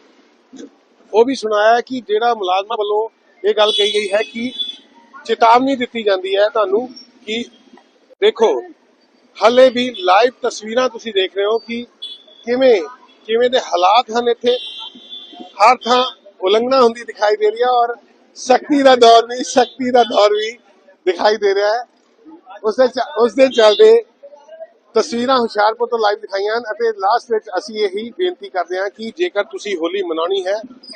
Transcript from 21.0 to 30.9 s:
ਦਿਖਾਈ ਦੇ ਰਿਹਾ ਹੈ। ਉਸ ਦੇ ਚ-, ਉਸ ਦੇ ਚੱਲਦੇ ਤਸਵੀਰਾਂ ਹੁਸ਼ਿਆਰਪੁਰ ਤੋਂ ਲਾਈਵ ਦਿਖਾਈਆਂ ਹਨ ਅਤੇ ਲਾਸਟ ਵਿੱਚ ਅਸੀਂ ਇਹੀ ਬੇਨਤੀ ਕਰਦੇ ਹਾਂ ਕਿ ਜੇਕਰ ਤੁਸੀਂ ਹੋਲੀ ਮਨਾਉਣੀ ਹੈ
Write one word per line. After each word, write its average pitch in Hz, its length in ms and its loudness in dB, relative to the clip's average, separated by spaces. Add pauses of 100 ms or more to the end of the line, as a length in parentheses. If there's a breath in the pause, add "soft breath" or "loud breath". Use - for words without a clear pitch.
ਦਿਖਾਈ 185 300 0
ਦੇ 202 180 0
ਰਿਹਾ 208 200 0
ਹੈ। 240 80 -4 (800)
ਉਸ 214 140 -4
ਦੇ 254 100 4
ਚ-, 240 220 -4 (100)
ਉਸ 226 160 0
ਦੇ 262 140 4
ਚੱਲਦੇ 220 560 6 (880)
ਤਸਵੀਰਾਂ 240 440 -2
ਹੁਸ਼ਿਆਰਪੁਰ 226 500 -2
ਤੋਂ 233 100 -4
ਲਾਈਵ 208 220 0
ਦਿਖਾਈਆਂ 202 360 -6
ਹਨ 240 140 -6
ਅਤੇ 226 280 -4
ਲਾਸਟ 220 340 -2
ਵਿੱਚ 214 160 -4 (100)
ਅਸੀਂ 214 260 -12
ਇਹੀ 208 340 -6
ਬੇਨਤੀ 180 300 -6
ਕਰਦੇ 185 300 -6
ਹਾਂ 190 120 -6
ਕਿ 220 260 -14
ਜੇਕਰ 180 280 -4
ਤੁਸੀਂ 196 320 -10
ਹੋਲੀ 170 260 -6
ਮਨਾਉਣੀ 175 440 -6
ਹੈ 202 120 -4 (380)